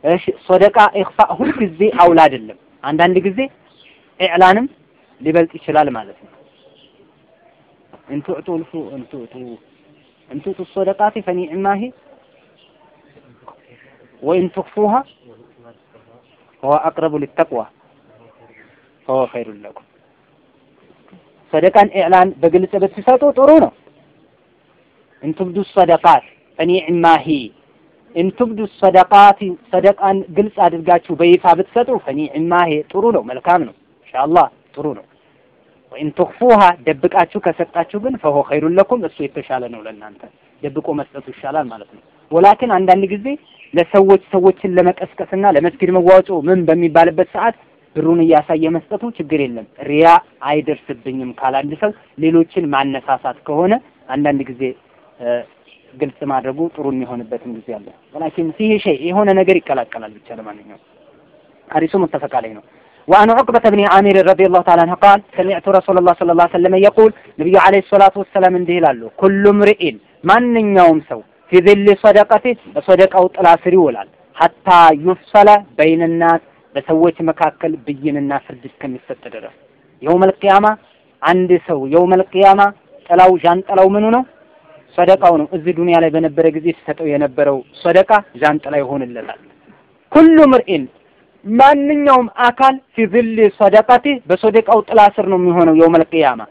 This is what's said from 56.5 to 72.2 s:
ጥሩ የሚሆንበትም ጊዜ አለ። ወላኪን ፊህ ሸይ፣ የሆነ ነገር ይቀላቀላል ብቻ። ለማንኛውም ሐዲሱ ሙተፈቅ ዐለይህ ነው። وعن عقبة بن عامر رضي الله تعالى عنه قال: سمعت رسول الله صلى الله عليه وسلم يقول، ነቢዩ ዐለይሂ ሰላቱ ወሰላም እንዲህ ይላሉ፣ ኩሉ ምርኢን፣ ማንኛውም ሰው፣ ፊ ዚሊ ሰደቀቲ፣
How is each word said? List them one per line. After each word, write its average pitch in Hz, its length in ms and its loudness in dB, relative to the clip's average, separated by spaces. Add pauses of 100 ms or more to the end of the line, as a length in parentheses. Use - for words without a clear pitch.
ጥሩ 151 180 -14
የሚሆንበትም 123 680 -10
ጊዜ 113 200 -18
አለ። 104 140 -18 (220)
ወላኪን 160 420 -8
ፊህ 214 260 -4
ሸይ፣ 180 240 -4
የሆነ 185 320 -2
ነገር 190 220 2
ይቀላቀላል 120 580 -8
ብቻ። 101 220 -20
ለማንኛውም 104 480 -20 (840)
ሐዲሱ 156 300 -6
ሙተፈቅ 151 360 -6
ዐለይህ 113 220 -8
ነው። 104 100 -20 (420)
وعن 196 220 4
عقبة 233 360 0
بن 208 180 2
عامر 196 380 2
رضي 185 240 2
الله 180 160 2
تعالى 175 200 2
عنه 170 140 0
قال: 202 240 4 (120)
سمعت 185 360 -6
رسول 190 300 0
الله 175 160 2
صلى 170 180 -2
الله 170 140 4
عليه 175 100 -8
وسلم 185 220 0
يقول، 208 320 4 (260)
ነቢዩ 170 220 -2
ዐለይሂ 190 280 4
ሰላቱ 196 320 4
ወሰላም 190 380 -2
እንዲህ 175 200 -4
ይላሉ፣ 147 260 0 (160)
ኩሉ 196 260 0 (100)
ምርኢን፣ 208 420 0 (320)
ማንኛውም 202 760 2
ሰው፣ 120 160 -12 (320)
ፊ 185 100 4
ዚሊ 202 260 4 (100)
ሰደቀቲ፣ 208 480 4 (240)